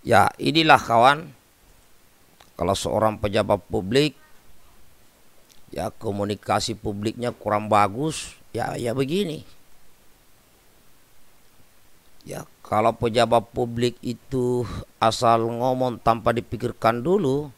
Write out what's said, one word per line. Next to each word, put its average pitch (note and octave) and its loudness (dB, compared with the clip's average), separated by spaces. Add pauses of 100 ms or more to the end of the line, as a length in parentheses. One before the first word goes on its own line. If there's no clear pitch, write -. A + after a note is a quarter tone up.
ya, G2+ 6
inilah, D3 4
kawan, C3 4 (1300)
kalau F#2+ 0
seorang G#2 -2
pejabat G2+ -2
publik, A#2+ 0 (1600)
ya, F#2 -6
komunikasi G#2 -4
publiknya A2 -6
kurang G#2 -2
bagus, G#2+ -2 (160)
ya, A#2+ -4
ya A#2 -4
begini. D3 -2 (3000)
Ya, - -12 (160)
kalau A2 0
pejabat A#2 0
publik A#2+ -2
itu B2 -2 (320)
asal A2+ 2
ngomong B2 -2
tanpa A#2 2
dipikirkan A#2 -2
dulu D3 0